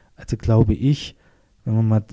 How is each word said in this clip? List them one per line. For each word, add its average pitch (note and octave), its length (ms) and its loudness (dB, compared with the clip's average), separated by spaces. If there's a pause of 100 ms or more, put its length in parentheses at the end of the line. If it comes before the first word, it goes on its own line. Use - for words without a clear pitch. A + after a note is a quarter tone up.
(160)
Also - 200 -8
glaube A2 380 2
ich, - 420 -2 (480)
wenn A2 120 -2
wir A2+ 60 2
mal A2 300 2